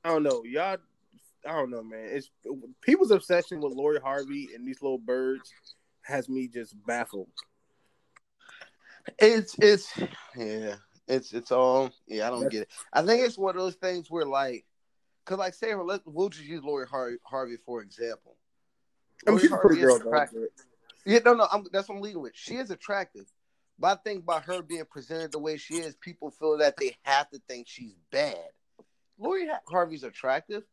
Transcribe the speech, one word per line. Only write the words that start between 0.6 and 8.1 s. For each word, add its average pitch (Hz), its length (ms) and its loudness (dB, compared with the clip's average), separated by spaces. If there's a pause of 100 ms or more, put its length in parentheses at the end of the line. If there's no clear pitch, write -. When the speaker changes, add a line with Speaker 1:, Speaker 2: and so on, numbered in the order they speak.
Speaker 1:
I 151 40 -8
don't 147 200 -2
know, 117 120 -10
man. 110 280 -14
It's 135 180 -8 (520)
people's 294 300 4
obsession 175 500 2
with 143 120 -2
Lori 147 260 0
Harvey 139 560 -6
and 120 120 -14
these 131 140 -10
little 131 180 -2
birds 131 520 -4 (520)
has 135 260 -6
me 131 180 -4
just 117 280 -12 (100)
baffled. 113 420 -6 (1900)